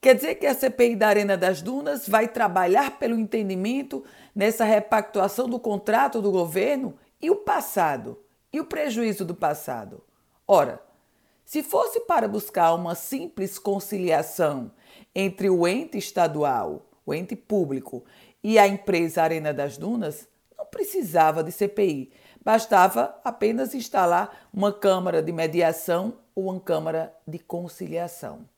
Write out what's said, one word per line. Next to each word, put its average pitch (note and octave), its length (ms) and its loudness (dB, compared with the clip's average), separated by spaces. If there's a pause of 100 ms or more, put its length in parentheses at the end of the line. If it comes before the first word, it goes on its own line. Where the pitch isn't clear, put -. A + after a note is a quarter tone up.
Quer C4 140 8
dizer C4+ 220 -2
que - 100 -2
a C#4 80 4
C C4 160 0
P A#3+ 220 4
I A3+ 40 -4
da G#3+ 120 4
Arena G3+ 280 4
das F3+ 240 0
Dunas C4+ 480 -6
vai A3 180 4
trabalhar G3 720 0
pelo A3+ 200 -2
entendimento A3 840 -4 (320)
nessa A3 300 2
repactuação G#3 840 0
do A#3+ 140 -4
contrato A3+ 640 0
do G3+ 100 0
governo? G3 640 0 (260)
E D#4 100 -2
o G4+ 60 4
passado? D#3+ 840 -2 (320)
E C#4+ 80 -6
o D#4 60 -6
prejuízo A3+ 600 -2
do F3 80 -8
passado? C3+ 680 -6 (460)
Ora, C#3+ 340 4 (600)
se - 180 -4
fosse - 380 0
para D4 260 2
buscar G3 460 2
uma F3 220 -2
simples F#3+ 640 -8
conciliação E3 1120 -2 (420)
entre F#3+ 360 0
o F3 180 4
ente A#3+ 300 -4
estadual, C#3+ 880 -2 (180)
o C#3+ 80 -6
ente F3+ 240 -6
público, C3+ 680 -4 (400)
e A3 160 4
a G3+ 80 8
empresa F3 560 0
Arena D#3+ 300 0
das C#3+ 240 -6
Dunas, E3+ 500 -6 (300)
não D#5 80 -12
precisava E3 800 0
de E3 80 -8
C G3+ 160 -2
P G3+ 180 0
I. C#3 260 -4 (300)
Bastava A3 800 4
apenas A#3 520 -2
instalar G3 800 0
uma G3+ 200 0
câmara F#3 500 2
de D#3 80 -4
mediação E3 880 0 (160)
ou F#3+ 100 -4
uma F#3 160 -6
câmara D#3+ 540 -4 (140)
de D#3+ 100 -12
conciliação. E3+ 1200 -10